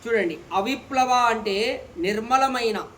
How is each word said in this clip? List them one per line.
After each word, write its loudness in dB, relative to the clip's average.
చూడండి, 0
అవిప్లవ 0
అంటే -2
నిర్మలమైన. 0